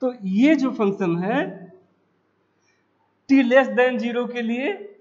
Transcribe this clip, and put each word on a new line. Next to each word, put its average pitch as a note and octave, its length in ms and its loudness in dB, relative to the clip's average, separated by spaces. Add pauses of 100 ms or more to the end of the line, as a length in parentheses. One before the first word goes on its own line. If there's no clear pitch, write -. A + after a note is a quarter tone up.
तो B3+ 100 -2 (140)
ये A#3+ 300 4
जो C4 160 0
फंक्शन G3 520 -2
है A#3+ 160 -2 (1900)
t C4+ 160 6
less B3 240 4 (100)
than B3 220 2
zero A#3+ 320 -4
के A#3+ 100 -6
लिए B3 300 -4 (280)